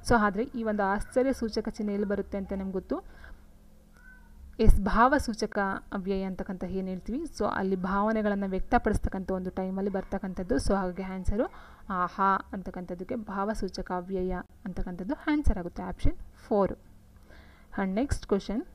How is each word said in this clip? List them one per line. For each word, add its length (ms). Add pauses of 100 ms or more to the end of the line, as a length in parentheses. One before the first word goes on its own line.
So 60 (140)
ಆದರೆ 160 (160)
ಈ 100
ಒಂದು 140 (100)
ಆಶ್ಚರ್ಯ 460
ಸೂಚಕ 360
ಚಿಹ್ನೆ 220
ಎಲ್ಲಿ 140
ಬರುತ್ತೆ 300
ಅಂತ 180
ನಮ್ಗೆ 180
ಗೊತ್ತು. 180 (1700)
ಎಸ್, 240
ಭಾವಸೂಚಕ 720 (400)
ಅವ್ಯಯ 320
ಅಂತಕ್ಕಂಥ 340 (140)
ಏನು 160
ಹೇಳ್ತೀವಿ, 260 (180)
so 60 (160)
ಅಲ್ಲಿ 180 (120)
ಭಾವನೆಗಳನ್ನು 680
ವ್ಯಕ್ತಪಡಿಸ್ತಕ್ಕಂಥ 760 (100)
ಒಂದು 200
ಟೈಮಲ್ಲಿ 380
ಬರ್ತಕ್ಕಂಥದ್ದು. 580 (100)
So 140
ಹಾಗಾಗಿ 260 (100)
ಆನ್ಸರು 300 (540)
ಆಹಾ 300 (260)
ಅಂತಕ್ಕಂಥದ್ದಕ್ಕೆ 640 (140)
ಭಾವಸೂಚಕ 600 (100)
ಅವ್ಯಯ 320 (320)
ಅಂತಕ್ಕಂಥದ್ದು 520 (160)
ಆನ್ಸರ್ 280
ಆಗುತ್ತೆ, 300
ಆಪ್ಷನ್ 260 (300)
ಫೋರ್. 260 (1080)
And 80 (120)
ನೆಕ್ಸ್ಟ್ 320
ಕ್ವೆಶ್ಚನ್ 300 (120)